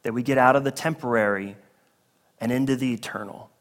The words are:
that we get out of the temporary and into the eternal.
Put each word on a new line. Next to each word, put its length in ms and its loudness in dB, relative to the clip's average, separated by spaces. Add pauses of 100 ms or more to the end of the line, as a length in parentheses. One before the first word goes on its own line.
that 100 -4
we 100 -2
get 140 0
out 200 6
of 80 2
the 60 0
temporary 840 -2 (840)
and 120 -2
into 240 2
the 160 -2
eternal. 580 -10 (100)